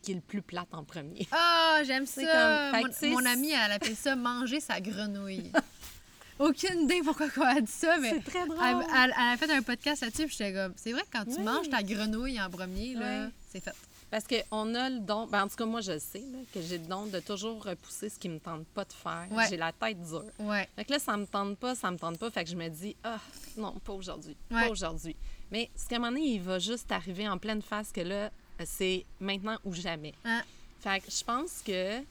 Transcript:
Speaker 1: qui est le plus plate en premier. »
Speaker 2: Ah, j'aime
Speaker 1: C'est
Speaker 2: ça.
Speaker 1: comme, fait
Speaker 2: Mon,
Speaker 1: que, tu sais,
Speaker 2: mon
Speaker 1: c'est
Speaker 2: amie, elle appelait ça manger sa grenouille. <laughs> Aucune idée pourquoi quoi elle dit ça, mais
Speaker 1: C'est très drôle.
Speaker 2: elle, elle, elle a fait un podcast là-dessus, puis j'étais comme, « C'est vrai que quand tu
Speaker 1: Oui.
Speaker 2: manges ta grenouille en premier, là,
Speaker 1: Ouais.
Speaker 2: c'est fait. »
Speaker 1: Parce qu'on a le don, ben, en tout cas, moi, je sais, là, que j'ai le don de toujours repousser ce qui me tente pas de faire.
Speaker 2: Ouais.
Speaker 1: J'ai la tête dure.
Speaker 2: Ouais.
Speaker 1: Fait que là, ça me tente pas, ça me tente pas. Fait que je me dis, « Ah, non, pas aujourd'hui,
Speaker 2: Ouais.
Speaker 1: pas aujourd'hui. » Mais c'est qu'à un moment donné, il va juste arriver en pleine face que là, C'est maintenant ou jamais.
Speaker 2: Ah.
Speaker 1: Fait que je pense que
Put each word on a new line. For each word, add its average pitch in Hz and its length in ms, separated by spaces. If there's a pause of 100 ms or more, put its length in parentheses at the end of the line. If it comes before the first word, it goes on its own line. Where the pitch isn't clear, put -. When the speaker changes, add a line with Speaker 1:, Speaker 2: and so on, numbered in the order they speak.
Speaker 1:
qui 196 100
est 190 40
le 170 40
plus 202 220
plate 175 300
en 156 120
premier. » 160 480
Speaker 2:
Ah, 330 520
j'aime 262 220
Speaker 1:
C'est - 180
Speaker 2:
ça. 311 460
Speaker 1:
comme, 262 60
fait 233 60
Speaker 2:
Mon, 262 60
Speaker 1:
que, 247 60
tu - 60
sais, 294 100
Speaker 2:
mon 320 80
Speaker 1:
c'est 247 100
Speaker 2:
amie, 254 220
elle 220 220
appelait 220 240
ça 269 180
manger 247 460
sa 190 200
grenouille. 196 760
<laughs> - 800
Aucune 339 440
idée 349 220
pourquoi 302 260
quoi 262 260
elle 269 80
dit 208 80
ça, 330 260
mais 247 160
Speaker 1:
C'est 277 160
très 359 160
drôle. 320 180
Speaker 2:
elle, 247 120 (180)
elle, 254 220
elle 240 180
a - 20
fait 311 140
un 277 120
podcast 277 400
là-dessus, 254 240
puis 262 120
j'étais 202 160
comme, « 190 220
C'est 226 160
vrai 294 100
que 254 160
quand 208 60
tu 240 140
Speaker 1:
Oui. 214 40
Speaker 2:
manges 277 260
ta 247 140
grenouille 220 580
en 190 100
premier, 185 440
là, 247 320
Speaker 1:
Ouais. 233 40 (200)
Speaker 2:
c'est 190 120
fait. » - 120 (360)
Speaker 1:
Parce 214 160
qu'on 220 480
a 254 160
le 254 80
don, 214 280
ben, 202 180
en 208 40
tout - 80
cas, 233 80
moi, 226 160
je 185 180
sais, - 220
là, 254 180 (140)
que 190 80
j'ai 170 180
le 160 80
don 190 200
de 190 140
toujours 214 440
repousser 196 460
ce - 80
qui 190 100
me 160 120
tente 160 280
pas 196 160
de - 80
faire. 170 380
Speaker 2:
Ouais. 220 180
Speaker 1:
J'ai 185 80
la 165 160
tête 220 300
dure. 160 220 (140)
Speaker 2:
Ouais. 208 380
Speaker 1:
Fait 214 80
que - 80
là, 294 60
ça 233 180
me 208 100
tente 202 320
pas, 254 160
ça 208 160
me 180 60
tente 170 220
pas. 226 120
Fait 180 140
que 160 60
je 180 60
me 165 120
dis, « 165 260 (100)
Ah, 233 160 (360)
non, 214 160 (120)
pas - 80
aujourd'hui, 156 440 (140)
Speaker 2:
Ouais. 226 160
Speaker 1:
pas 226 40
aujourd'hui. » 165 440 (380)
Mais 226 240
c'est - 140
qu'à 240 60
un - 40
moment 240 120
donné, 302 220
il 190 80
va 185 160
juste 220 340
arriver 190 360
en 185 100
pleine 214 240
face 214 300
que 202 100
là, 202 280 (340)
C'est 185 400 (160)
maintenant 196 440
ou 196 80
jamais. 165 420 (100)
Speaker 2:
Ah. 233 180 (380)
Speaker 1:
Fait 196 200
que - 100
je - 140
pense 262 400
que 190 360 (100)